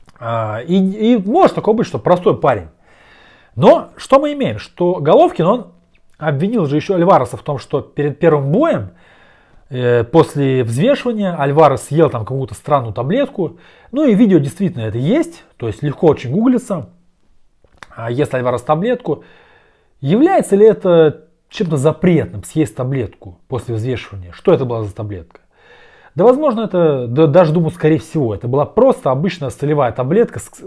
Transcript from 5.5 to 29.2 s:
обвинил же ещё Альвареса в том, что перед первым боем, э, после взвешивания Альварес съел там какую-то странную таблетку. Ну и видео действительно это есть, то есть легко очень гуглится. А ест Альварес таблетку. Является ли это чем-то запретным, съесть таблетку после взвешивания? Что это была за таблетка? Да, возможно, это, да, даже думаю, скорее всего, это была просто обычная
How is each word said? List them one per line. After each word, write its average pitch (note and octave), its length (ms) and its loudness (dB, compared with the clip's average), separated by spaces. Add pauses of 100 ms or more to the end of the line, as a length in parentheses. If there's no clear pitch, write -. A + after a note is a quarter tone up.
обвинил D#3+ 500 -2
же C#3 100 -2
ещё D3+ 180 -2
Альвареса E3 420 2
в - 60 -18
том, C#3+ 160 -6
что C3+ 240 -6
перед - 360 -6
первым D3+ 320 2
боем, G3 400 0 (800)
э, A#2+ 360 0
после C3+ 600 0
взвешивания G3 760 -2
Альварес C#3+ 440 2
съел D3+ 260 2
там B2 160 -6
какую-то C3 300 -8
странную B2 400 -4
таблетку. E3+ 640 -4 (340)
Ну D4 120 -2
и A#3+ 100 4
видео F#3+ 240 4
действительно C#3 440 -4
это A2 160 -6
есть, B3 460 -2 (120)
то A#2+ 100 -8
есть G#2 160 -6
легко D3 260 0
очень B2 240 0
гуглится. G#3 560 -2 (1080)
А A#2 160 -10
ест C#3+ 240 -4
Альварес B2 280 -2
таблетку. F3 640 -4 (760)
Является B3 540 2
ли G3+ 100 6
это F3 600 4 (240)
чем-то D#3+ 280 -4
запретным, D3 680 0
съесть - 320 -4
таблетку B2 720 -8
после A#2+ 260 -6
взвешивания? G#2+ 560 -8
Что - 220 0
это C3+ 120 2
была A#2 200 -4
за G2+ 100 -10
таблетка? G2+ 460 -12 (720)
Да, - 80 0
возможно, B3 380 2
это, D#3+ 480 0
да, C#3+ 180 2
даже D#3 260 4
думаю, D#3+ 200 0
скорее D#3 260 0
всего, B2+ 360 -4
это - 120 -10
была C3+ 200 0
просто A#3 440 2
обычная C#3 400 -4